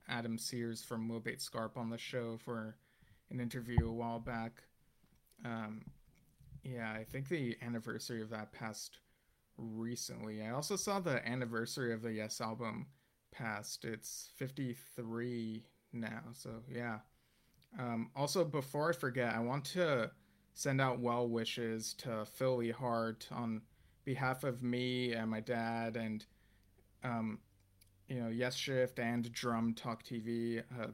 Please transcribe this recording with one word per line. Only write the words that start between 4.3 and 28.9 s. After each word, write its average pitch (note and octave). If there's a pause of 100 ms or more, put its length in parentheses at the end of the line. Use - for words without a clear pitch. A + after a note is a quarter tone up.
Um, A2 (800)
yeah, A#2
I A2
think C3+
the C3+
anniversary A#2
of G#2+
that G#2+
passed - (580)
recently. A2+
I A2
also D3
saw G3+
the D3
anniversary A#2
of A2+
the A#2
Yes G#2+
album A2 (440)
passed. G#2+
It's -
fifty-three A#2+ (260)
now, A2+ (100)
so A2+
yeah. A#2+ (760)
Um, A#2
also, C#3+
before D3+
I -
forget, B2
I A2+
want B2
to D3+ (440)
send C3+
out B2+
well A#2+
wishes A2+
to A2
Philly B2
Hart A2+
on A#2 (420)
behalf C3
of B2+
me B2
and A2+
my A2
dad A2+
and A2 (800)
um, A2+ (680)
you B2+
know, A#2
Yes B2
Shift B2+